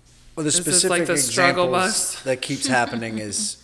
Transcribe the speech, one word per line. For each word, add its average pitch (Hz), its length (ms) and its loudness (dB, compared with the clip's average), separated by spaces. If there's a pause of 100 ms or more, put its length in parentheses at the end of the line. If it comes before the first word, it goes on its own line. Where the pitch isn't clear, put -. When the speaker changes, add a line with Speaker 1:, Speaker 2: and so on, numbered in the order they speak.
(360)
Speaker 1:
Well, 156 80 -4
the 151 40 0
Speaker 2:
Is 143 80 2
this, 180 100 -2
Speaker 1:
specific 180 240 2
Speaker 2:
like, 175 160 2
the 170 100 2
struggle 175 520 2
Speaker 1:
examples 185 460 0
Speaker 2:
bus? - 100 -12
Speaker 1:
that 127 180 0
keeps 139 240 -4
happening 117 520 0
Speaker 3:
<laughs> 107 100 -8
Speaker 1:
is, 104 360 -4